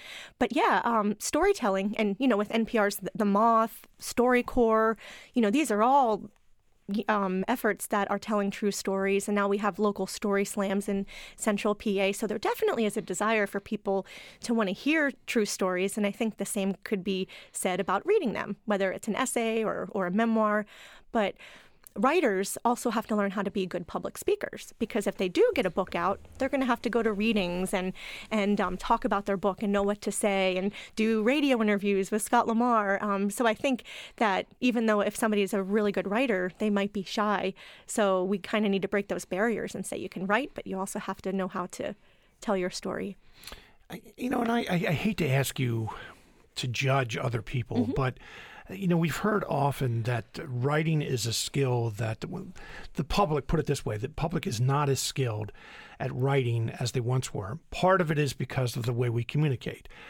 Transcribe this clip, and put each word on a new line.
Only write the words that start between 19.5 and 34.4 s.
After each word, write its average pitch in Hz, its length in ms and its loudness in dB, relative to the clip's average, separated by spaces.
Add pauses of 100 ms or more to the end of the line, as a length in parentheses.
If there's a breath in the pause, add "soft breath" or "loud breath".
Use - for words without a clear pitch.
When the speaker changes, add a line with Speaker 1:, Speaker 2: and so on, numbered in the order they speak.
Speaker 1:
or, 180 300 -2
or 190 140 0
a 180 40 -2
memoir. 214 560 2 (460 loud breath)
But 208 240 0 (600 loud breath)
writers 226 640 2
also 240 280 0
have 220 160 0
to 220 100 0
learn 202 140 2
how 196 100 -4
to 196 100 -2
be 190 140 -2
good 175 220 -6
public - 320 -6
speakers, - 600 -4
because 220 280 -2
if 190 100 -2
they 190 140 0
do 427 240 6
get 254 100 2
a 180 60 0
book 185 240 -4
out, 175 260 0 (160)
they're 262 140 -2
gonna 269 160 0
have 240 160 0
to 240 80 -2
go 233 120 2
to 220 80 2
readings 190 640 0
and, 185 220 -2 (360 loud breath)
and, 208 300 2
um, 180 160 0
talk 233 300 0
about 202 180 0
their 196 140 -2
book 190 240 -2
and 202 100 0
know 202 100 2
what 202 200 -2
to 202 100 -4
say 190 460 2
and 196 140 -2 (220 loud breath)
do 220 280 2
radio 269 400 4
interviews 202 480 2
with 214 100 0
Scott - 260 4
Lamar. 220 560 2
Um, 202 280 0
so 233 160 0
I 220 80 4
think 262 300 -2 (320 loud breath)
that 190 300 2 (140)